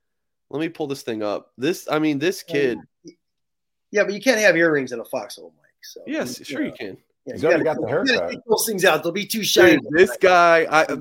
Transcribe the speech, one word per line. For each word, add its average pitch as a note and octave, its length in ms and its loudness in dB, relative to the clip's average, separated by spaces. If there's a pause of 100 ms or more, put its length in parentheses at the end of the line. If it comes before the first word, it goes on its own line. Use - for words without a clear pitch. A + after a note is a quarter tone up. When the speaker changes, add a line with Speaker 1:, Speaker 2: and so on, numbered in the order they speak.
(480)
Speaker 1:
Let C#3 120 -8
me E3 100 -4
pull D#3 160 -8
this C#3 160 -8
thing G#2+ 200 -6
up. - 360 -6
This, D#3+ 320 -4
I D3+ 80 0
mean, D3+ 200 0
this F3+ 300 -4
Speaker 2:
Yeah. E3 60 -12
Speaker 1:
kid. C3 240 0 (1120)
Speaker 2:
Yeah, G3+ 140 2
but F#3+ 100 -4
you G#3 80 -10
can't A#3 180 2
have F#3+ 160 4
earrings D3 360 2
in A#2 80 -10
a G#2 40 -12
foxhole, G2 540 -12
Mike. - 80 -20 (160)
So - 240 -20
Speaker 1:
Yes, B3+ 320 -8
Speaker 2:
you - 80 -20
Speaker 1:
sure C#4+ 160 -8
you A3+ 80 -4
Speaker 2:
know. - 40 -14
Speaker 1:
can. F#2+ 220 -12 (300)
Speaker 2:
Yeah, C3 80 -10
Speaker 3:
He's G#2+ 80 -8
Speaker 2:
you D3+ 60 2
Speaker 3:
already E3 160 2
Speaker 2:
gotta, D#3 160 -2
Speaker 3:
got - 0 -
the A2+ 80 -6
Speaker 2:
you B2 60 -4 (100)
gotta B3+ 140 0
Speaker 3:
haircut. E3+ 140 -4
Speaker 2:
take - 140 -14
those A3 200 0
things G3 180 -2
out. D#3 180 4
They'll E3+ 100 -4
be G3 120 -6
too A3 200 -6
shiny. D#3+ 340 6
Speaker 1:
Dude, - 140 -8
this F#3 260 2
guy, E3+ 520 4
I, D#3 140 4 (160)